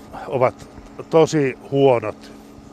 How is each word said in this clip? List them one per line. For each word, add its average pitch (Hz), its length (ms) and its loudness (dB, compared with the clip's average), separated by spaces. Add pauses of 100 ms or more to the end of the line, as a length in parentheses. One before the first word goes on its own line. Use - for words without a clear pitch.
(280)
ovat 127 420 -4 (400)
tosi 147 480 0 (140)
huonot. 127 600 0 (420)